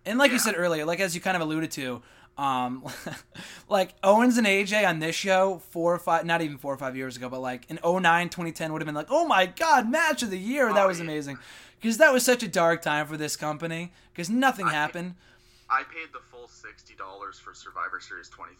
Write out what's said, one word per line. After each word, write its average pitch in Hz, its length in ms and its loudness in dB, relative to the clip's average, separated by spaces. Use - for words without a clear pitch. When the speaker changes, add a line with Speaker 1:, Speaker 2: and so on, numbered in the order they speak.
Speaker 1:
And 226 120 0
like 277 100 6
you 247 80 0
Speaker 2:
Yeah. - 60 0
Speaker 1:
said 214 120 0
earlier, 165 300 0
like, 170 140 -2
as 185 160 -2
you 170 60 -8
kind 190 140 0
of 175 60 -2
alluded 156 300 -4
to, 127 320 -8
um, 131 460 -2
<laughs> - 440 -18
like, 190 340 0
Owens 226 340 6
and 233 80 2
A 196 180 4
J 202 220 2
on 165 140 2
this 165 160 -4
show 190 440 2
four 170 240 0
or 165 40 -4
five, 165 260 2
not 170 160 2
even 147 160 -4
four 139 160 -6
or 127 40 -6
five 131 180 -8
years 131 220 -8
ago, 123 120 -10
but, 131 100 -8
like, 127 300 -8
in 160 140 -10
oh 175 160 2
nine, 170 300 4
twenty 170 220 -8
ten 160 220 -6
would 156 80 -4
have 160 40 -6
been 151 100 -6
like, 151 140 -6
"Oh 320 180 2
my 196 200 4
God, 254 420 2
match 311 340 2
of 220 60 -4
the 185 80 -4
year. 233 360 0
That 196 120 6
Speaker 2:
Oh, - 20 6
Speaker 1:
was 180 120 -2
Speaker 2:
yeah. 170 60 -6
Speaker 1:
amazing." 147 320 -6
'Cause 226 160 0
that 302 160 8
was 254 120 4
such 247 180 4
a 214 40 -4
dark 165 340 2
time 151 260 -2
for 156 100 -8
this 151 180 -6
company, 165 560 -6
'cause 175 140 -8
nothing 247 380 2
Speaker 2:
I - 60 2
Speaker 1:
happened. 170 420 -4
Speaker 2:
I 135 140 0
paid 160 300 -16
the 127 60 -16
full 123 280 -20
sixty - 480 -20
dollars 98 440 -14
for 95 160 -20
Survivor 92 440 -10
Series 87 300 -16
twenty 85 300 -18